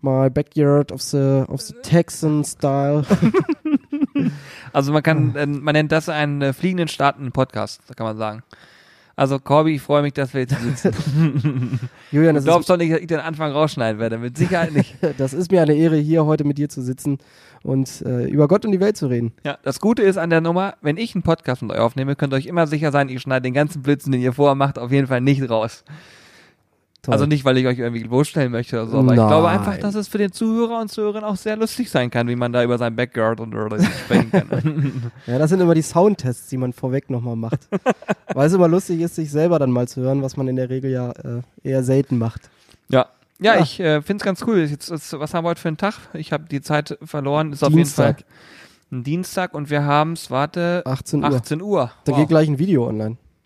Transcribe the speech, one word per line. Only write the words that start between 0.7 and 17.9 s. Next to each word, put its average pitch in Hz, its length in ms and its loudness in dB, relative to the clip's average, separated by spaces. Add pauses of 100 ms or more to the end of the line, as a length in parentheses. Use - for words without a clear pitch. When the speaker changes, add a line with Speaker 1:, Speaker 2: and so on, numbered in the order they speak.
Speaker 1:
of 107 100 -10
the, 135 460 2
of - 140 -8
the - 120 -14 (100)
Texan 156 600 2
style. 143 680 0
<laughs> 208 40 4 (1600)
Speaker 2:
Also 143 180 0
man 151 100 2
kann, 139 340 2
Speaker 1:
Ah. 143 40 -8
Speaker 2:
äh, 147 80 0
man 147 260 -2
nennt 151 180 2
das 156 180 0
einen, 147 320 -2
äh, 139 120 0
fliegenden 180 360 -2
Start 143 280 0
in 139 80 -12
den 123 60 -8
Podcast, 117 500 -4 (140)
kann 113 100 -8
man 110 120 -6
sagen. 110 260 -8 (720)
Also 135 240 0
Corby, 156 360 2
ich 135 60 -6
freue 147 200 0
mich, 143 120 -2
dass 139 200 -4
wir 135 80 -2
jetzt 127 160 -2
hier 120 180 -4
sitzen. 131 1040 0 (160)
Speaker 1:
<laughs> - 160 -20
Julian, 156 240 4
Speaker 2:
Du - 40 2
Speaker 1:
das 135 60 -4
Speaker 2:
glaubst 165 160 4
Speaker 1:
ist - 80 -8
Speaker 2:
doch 180 80 6
nicht, 170 140 0
dass 160 80 2
ich 170 80 -12
den 160 140 -2
Anfang 156 300 -6
rausschneiden 135 480 0
werde. 113 180 -2
Mit 123 200 -8
Sicherheit 170 360 0
nicht. 139 220 0 (100)
Speaker 1:
<laughs> 147 120 -2
Das 135 160 -2
ist 175 180 -2
mir 185 100 6
eine 151 120 4
Ehre, 160 240 4
hier 151 280 2
heute 151 180 2
mit 143 140 0
dir 147 120 -2
zu - 120 -10
sitzen 131 360 -4 (460)
und, 135 420 -2